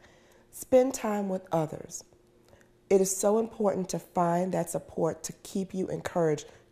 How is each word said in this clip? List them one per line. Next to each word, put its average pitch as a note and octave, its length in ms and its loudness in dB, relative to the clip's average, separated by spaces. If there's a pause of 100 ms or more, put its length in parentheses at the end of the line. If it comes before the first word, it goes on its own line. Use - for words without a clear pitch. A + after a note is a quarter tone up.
(520)
Spend B3+ 420 2
time G#3 360 -4
with F#3+ 120 -4 (100)
others. - 520 -4 (840)
It G3 120 6
is F#3+ 140 0
so G#3 240 2
important G#3 500 -2
to E3+ 100 -4
find F3 540 0
that E3+ 160 -2
support - 540 -4
to - 100 -10 (100)
keep F#3+ 300 -6
you F#3+ 160 -4
encouraged D#3+ 560 0 (260)